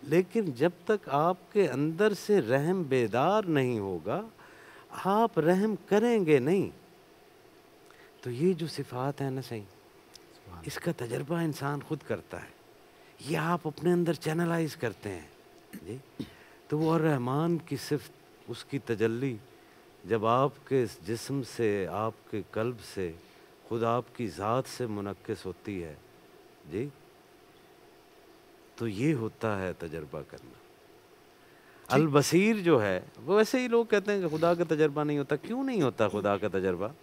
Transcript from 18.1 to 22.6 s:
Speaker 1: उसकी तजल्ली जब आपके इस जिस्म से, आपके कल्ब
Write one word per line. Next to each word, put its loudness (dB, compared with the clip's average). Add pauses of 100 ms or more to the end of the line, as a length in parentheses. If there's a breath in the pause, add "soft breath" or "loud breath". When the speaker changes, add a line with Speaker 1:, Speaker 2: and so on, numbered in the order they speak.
Speaker 1:
उसकी -8
तजल्ली -2 (680 loud breath)
जब 0
आपके 2
इस -6
जिस्म -4
से, 0
आपके -6 (100)
कल्ब -2